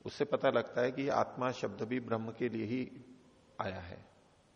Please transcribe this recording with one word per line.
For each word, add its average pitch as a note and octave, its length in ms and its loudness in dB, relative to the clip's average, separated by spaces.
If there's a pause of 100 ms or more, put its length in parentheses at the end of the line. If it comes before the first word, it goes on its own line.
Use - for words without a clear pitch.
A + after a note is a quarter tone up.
उससे - 200 0
पता C#3 240 2
लगता A#2+ 320 2
है B2+ 100 4
कि C#3 160 -2
आत्मा B2+ 440 2
शब्द A2 320 -4
भी B2 160 0
ब्रह्म A2+ 400 -2
के B2 100 2
लिए A2 160 -2
ही B2 220 -2 (760)
आया F#2+ 180 -2
है। F2+ 260 -12 (500)